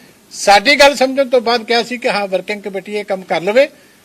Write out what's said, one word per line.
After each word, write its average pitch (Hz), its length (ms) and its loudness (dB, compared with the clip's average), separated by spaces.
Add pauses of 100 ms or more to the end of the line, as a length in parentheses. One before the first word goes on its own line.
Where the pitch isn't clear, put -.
(320)
ਸਾਡੀ 202 440 2
ਗੱਲ 285 200 6
ਸਮਝਣ 262 320 -2
ਤੋਂ 247 120 2
ਬਾਅਦ 233 240 -2
ਕਿਹਾ 233 180 -2
ਸੀ 240 160 -8
ਕਿ 240 100 -4
ਹਾਂ 202 200 -2
ਵਰਕਿੰਗ 190 340 -6
ਕਮੇਟੀ 196 320 -10
ਇਹ 208 100 -6
ਕੰਮ 190 180 -6
ਕਰ 175 200 -4
ਲਵੇ 233 260 2 (360)